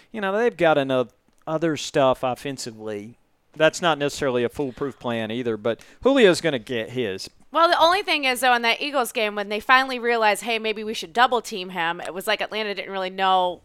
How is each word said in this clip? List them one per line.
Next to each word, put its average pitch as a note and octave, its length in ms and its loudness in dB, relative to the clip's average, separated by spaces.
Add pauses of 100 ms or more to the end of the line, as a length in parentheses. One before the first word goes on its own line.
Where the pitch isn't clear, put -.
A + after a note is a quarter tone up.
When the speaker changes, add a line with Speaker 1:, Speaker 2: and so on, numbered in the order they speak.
(120)
Speaker 1:
you A3 80 -10
know, G3 160 -2
they've A3+ 200 0
got D#3+ 220 4
enough C3 300 0 (380)
other D#3 300 -2
stuff C3 460 2
offensively. A2+ 960 -8 (400)
That's D#3 240 4
not D#3+ 180 2
necessarily C#3 460 0
a A#2 40 2
foolproof C3+ 500 -6
plan A2+ 320 -4
either, A#2 260 -2
but G#2+ 240 -2 (220)
Julio's A#3+ 400 6
gonna D3 160 0
get A2+ 320 -6
his. A2 400 -4 (220)
Speaker 2:
Well, E4 160 4
the E4+ 120 2
only F4 220 4
thing D#4+ 220 -2
is, B3+ 160 -2
though, B3+ 140 4
in A#3 80 0
that A#3 200 0
Eagles C#4 300 -2
game, G#3 240 -2
when G3+ 120 -4
they G#3 120 -4
finally C4 400 2
realized, A3 420 2
"Hey, A3+ 160 -2
maybe A3 240 -4
we G#3+ 120 -6
should E3+ 180 -12
double A#3 280 4
team F#3+ 280 -10
him," F3 320 -4
it - 120 -10
was F3+ 140 -10
like G#3 140 0
Atlanta G#3 340 -4
didn't F#3 160 -8
really F#3+ 200 -4
know F#3+ 540 2